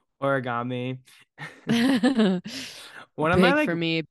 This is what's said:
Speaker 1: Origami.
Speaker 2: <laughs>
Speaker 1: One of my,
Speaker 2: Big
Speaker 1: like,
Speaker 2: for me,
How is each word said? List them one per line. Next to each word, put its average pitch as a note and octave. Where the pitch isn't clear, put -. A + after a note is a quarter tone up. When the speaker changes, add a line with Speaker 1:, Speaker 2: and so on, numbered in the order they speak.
Speaker 1:
Origami. B2+
Speaker 2:
<laughs> A3+
Speaker 1:
One D3+
of F#3
my, F#3
Speaker 2:
Big C#4
Speaker 1:
like, D4+
Speaker 2:
for E3+
me, E3